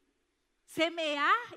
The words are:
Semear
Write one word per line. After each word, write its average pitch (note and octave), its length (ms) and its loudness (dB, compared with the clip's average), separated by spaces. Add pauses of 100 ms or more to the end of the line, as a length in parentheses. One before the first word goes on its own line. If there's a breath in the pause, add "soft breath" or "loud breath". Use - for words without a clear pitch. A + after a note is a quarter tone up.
(640)
Semear E4 920 0